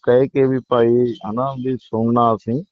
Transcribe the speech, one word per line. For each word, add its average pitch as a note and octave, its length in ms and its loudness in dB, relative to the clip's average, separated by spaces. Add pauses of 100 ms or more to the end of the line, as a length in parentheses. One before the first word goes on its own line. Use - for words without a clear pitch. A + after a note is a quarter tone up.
ਕਹਿ B2+ 260 2
ਕੇ C3+ 180 0
ਵੀ C3 120 -2 (100)
ਭਾਈ A#2+ 440 2
ਹਨਾ A#2+ 400 -6
ਵੀ B2+ 240 -6
ਸੁਣਨਾ A#2 580 0
ਅਸੀਂ। A#2 380 -6